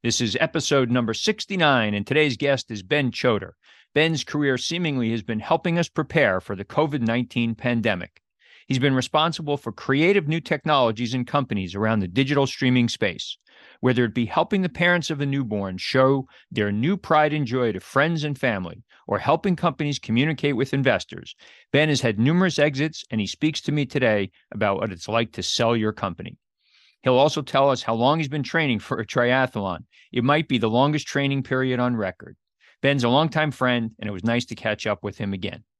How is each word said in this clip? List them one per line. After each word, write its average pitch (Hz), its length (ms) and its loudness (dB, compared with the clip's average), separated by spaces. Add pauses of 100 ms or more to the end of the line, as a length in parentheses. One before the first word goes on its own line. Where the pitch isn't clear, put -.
This 117 180 0
is 110 180 -2
episode 139 520 2
number 120 240 2
sixty-nine, 147 800 0
and 101 120 -2
today's 143 300 2
guest 139 340 -2
is 104 120 -8
Ben 131 280 0
Choder. 101 420 -2 (420)
Ben's 156 280 2
career 143 360 0
seemingly 143 540 -2
has 113 100 -2
been 107 180 -4
helping 165 380 0
us 170 100 0
prepare 127 540 0
for - 120 -8
the 95 120 -8
covid 151 340 0
nineteen 117 540 0
pandemic. 110 640 -2 (460)
He's 131 120 0
been 135 160 4
responsible 151 640 0
for 113 160 -8
creative 160 560 2
new 160 120 0
technologies 123 760 0
and 123 120 -2
companies 104 480 -2
around 110 260 2
the 92 80 -2
digital 139 380 2
streaming 127 440 2
space. - 480 -6 (420)
Whether 123 240 2
it 110 100 -2
be 120 100 0
helping 175 380 0
the 175 80 -2
parents 175 400 0
of 147 100 -4
a 143 60 -2
newborn 107 500 -4
show 131 500 2 (240)
their 104 220 -2
new 139 240 0
pride 151 380 2
and 151 120 -2
joy 120 260 -2
to 92 80 -6
friends 151 440 0
and 147 140 -6
family, 92 440 -4 (240)
or 101 120 -2
helping 175 360 0
companies 151 440 -2
communicate 143 580 0
with 131 160 -2
investors, 123 640 -2 (340)
Ben 151 200 4
has 135 100 2
had 110 180 0
numerous 170 400 2
exits, 147 520 0
and 110 100 -2
he 98 60 -2
speaks 151 360 -2
to 147 100 -2
me 147 120 0
today 110 460 0 (220)
about 101 260 0
what 101 120 -2
it's 87 180 -10
like 113 240 0
to 92 100 -8
sell 117 340 0
your 107 160 0
company. 87 460 -8 (640)
He'll 127 160 4
also 151 240 2
tell 139 260 2
us 131 140 0
how 117 120 -2
long 131 240 2
he's 151 100 -4
been 143 140 -4
training 135 360 0
for - 200 -6
a 110 80 -6
triathlon. 120 800 0 (260)
It 117 140 -2
might 147 240 2
be 131 80 0
the 110 140 2
longest 139 360 2
training 139 360 -2
period 131 360 -2
on 123 180 0
record. - 400 -8 (440)
Ben's 135 240 2
a 117 60 4
longtime 151 400 2
friend, 120 480 0
and 104 100 -8
it 104 40 -6
was 92 120 -10
nice 120 220 0
to - 80 -10
catch 107 320 -4
up 104 180 -4
with 101 140 -8
him 101 160 -6
again. 95 300 -10 (160)